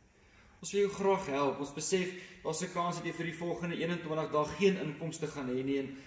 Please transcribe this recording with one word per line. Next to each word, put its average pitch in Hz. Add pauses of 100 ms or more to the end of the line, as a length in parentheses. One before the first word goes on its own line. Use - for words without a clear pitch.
(600)
Ons -
wil 202
jou 196
graag 190
help. 139
Ons 139
besef 180 (300)
daar's 160
'n -
kans 175
dat -
jy 160
vir 165
die 165
volgende 175
eenentwintig 160
dae 151
geen 185
inkomste 156
gaan 135
hê 127
nie 139
en, -